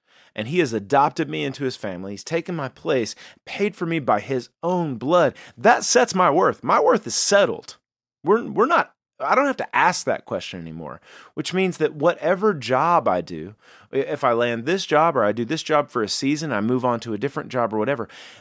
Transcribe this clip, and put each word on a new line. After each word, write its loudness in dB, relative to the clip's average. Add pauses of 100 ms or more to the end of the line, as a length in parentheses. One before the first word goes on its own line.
(360)
and -8
he 0
has 0
adopted 2
me -4
into -8
his -4
family. -10
He's -14
taken -4
my -6
place, -2 (320)
paid -4
for -8
me -2
by 2
his -4 (140)
own -2
blood. 2 (200)
That 4
sets 2
my 4
worth. 2
My 2
worth 2
is -6
settled. 0 (460)
We're, 2
we're 0
not 0 (260)
I 0
don't 4
have -2
to -4
ask 2
that -2
question -8
anymore, -12 (320)
which -6
means 2
that 0
whatever 2
job 2
I 2
do, -10 (360)
i-, -4
if -2
I 4
land 0
this -2
job 2
or 4
I 4
do -4
this -4
job 0
for -4
a -2
season, -2
I 0
move 0
on 0
to -8
a -4
different -8
job -2
or -2
whatever, -2 (340)